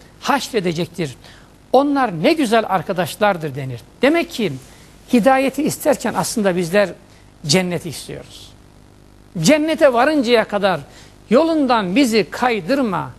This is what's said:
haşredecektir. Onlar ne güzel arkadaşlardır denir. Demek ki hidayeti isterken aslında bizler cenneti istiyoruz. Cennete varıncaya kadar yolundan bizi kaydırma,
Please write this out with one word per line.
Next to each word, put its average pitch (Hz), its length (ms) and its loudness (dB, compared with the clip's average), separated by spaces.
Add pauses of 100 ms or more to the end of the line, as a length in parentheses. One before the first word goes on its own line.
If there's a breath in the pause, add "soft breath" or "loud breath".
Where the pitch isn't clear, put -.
(220 loud breath)
haşredecektir. 180 920 -4 (580 loud breath)
Onlar 254 500 2
ne 311 100 4
güzel 233 340 2
arkadaşlardır 180 880 -2
denir. 131 260 -10 (200)
Demek 330 300 2
ki 180 220 -4 (600 loud breath)
hidayeti 269 500 2
isterken 226 540 -2
aslında 190 380 -2
bizler 180 340 0 (580 soft breath)
cenneti 175 420 0
istiyoruz. - 640 -16 (920)
Cennete 302 520 4
varıncaya 240 500 2
kadar 190 360 -2 (500 loud breath)
yolundan 247 640 2
bizi 226 340 2
kaydırma, 196 880 -2